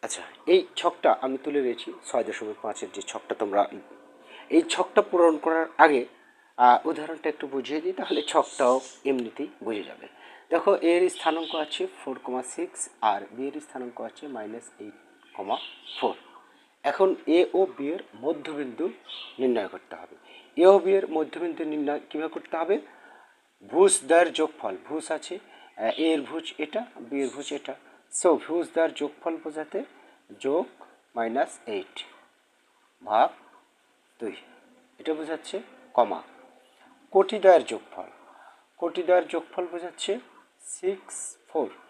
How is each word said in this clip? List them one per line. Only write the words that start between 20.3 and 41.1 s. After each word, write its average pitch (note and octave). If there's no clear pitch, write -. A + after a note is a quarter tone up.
এ -
ও G3
বি F3
এর F#3+
মধ্যবিন্দু D#3+
নির্ণয় D3+
কীভাবে D#3
করতে E3
হবে? E3
ভুজ F3+
দ্বয়ের E3
যোগফল, D3+
ভুজ D3+
আছে, -
আহ, -
এ E3
এর D3
ভুজ D#3
এটা, D#3
বি C#3
এর B2+
ভুজ C#3+
এটা। C#3
So, F3+
ভুজ E3
দ্বয়ের E3
যোগফল D3
বোঝাতে D#3
যোগ D#3
মাইনাস A#2
এইট -
ভাগ A2+
দুই, G2
এটা D#3+
বোঝাচ্ছে D#3
কমা। G2+
কোটিদ্বয়ের F#3+
যোগফল, -
কোটিদ্বয়ের F3
যোগফল -
বোঝাচ্ছে F3
সিক্স F#3+